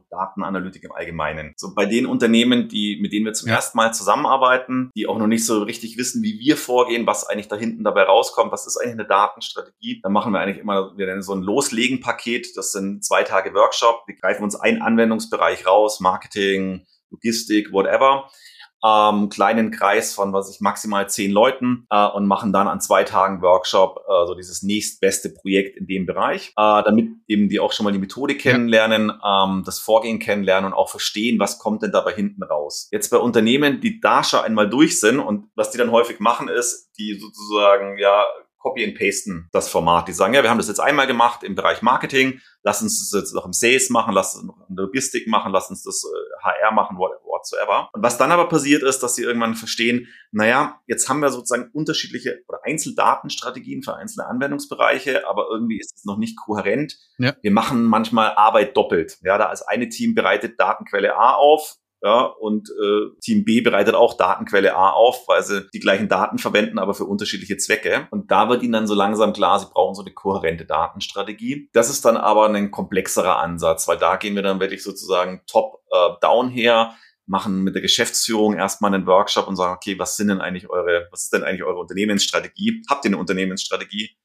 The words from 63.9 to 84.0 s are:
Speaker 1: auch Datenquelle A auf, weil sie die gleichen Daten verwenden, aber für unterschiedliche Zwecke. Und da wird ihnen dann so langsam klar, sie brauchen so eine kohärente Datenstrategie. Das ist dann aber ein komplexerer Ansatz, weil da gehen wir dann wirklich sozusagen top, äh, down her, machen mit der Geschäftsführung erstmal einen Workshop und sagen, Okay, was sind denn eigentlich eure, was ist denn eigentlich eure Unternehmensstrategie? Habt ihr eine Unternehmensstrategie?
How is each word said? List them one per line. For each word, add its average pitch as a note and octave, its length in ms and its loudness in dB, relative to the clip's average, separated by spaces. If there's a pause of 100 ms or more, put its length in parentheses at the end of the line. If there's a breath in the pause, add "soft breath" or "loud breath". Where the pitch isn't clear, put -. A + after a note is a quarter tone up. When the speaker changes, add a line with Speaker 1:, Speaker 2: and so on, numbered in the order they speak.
Speaker 1:
auch A#2 200 6
Datenquelle G2 600 2
A F#2 160 4
auf, A#2 360 4
weil F2+ 140 4
sie G2 320 -6
die G#2 60 -10
gleichen D3 280 2
Daten G2 300 0
verwenden, G#3+ 400 0
aber G2 160 -2
für F#2+ 120 -6
unterschiedliche G2 520 -6
Zwecke. A2 540 -2
Und G2+ 180 -8
da G#2 200 4
wird A#2+ 120 2
ihnen A#2+ 120 -2
dann A2 140 0
so G#2 60 0
langsam G#2 400 2
klar, G2 260 2
sie F#2+ 140 -8
brauchen F#2+ 220 0
so G2+ 80 -14
eine F#2 100 -16
kohärente F2 520 -4
Datenstrategie. G2+ 1080 -6
Das A#2 160 4
ist - 160 -6
dann A2+ 100 6
aber G#2+ 340 4
ein G2+ 200 0
komplexerer F#2 680 -2
Ansatz, E2 480 -2
weil E2+ 100 0
da F2+ 200 2
gehen G2+ 180 -4
wir G2 80 -2
dann G2 160 0
wirklich F#2+ 240 -4
sozusagen F#2 640 -4
top, - 340 0 (100)
äh, F2+ 180 4 (120)
down A#2 280 2
her, A#2 440 2 (360 loud breath)
machen F#2+ 320 -2
mit F#2+ 140 -2
der G2 60 -2
Geschäftsführung G#2+ 760 0
erstmal G2 380 -2
einen F#2+ 120 -2
Workshop F#2 440 2
und F#2+ 80 -4
sagen, F2+ 180 0
Okay, F#2+ 240 -8
was F#2 160 -6
sind G#2 140 0
denn F#2+ 100 0
eigentlich F2+ 300 -8
eure, F2 420 -2
was F2+ 120 -10
ist - 100 -4
denn G2+ 100 0
eigentlich F2+ 200 -4
eure F2+ 160 -4
Unternehmensstrategie? G2 1080 -4
Habt - 140 -2
ihr G#2+ 60 2
eine G2 80 0
Unternehmensstrategie? F#2+ 920 -6 (140)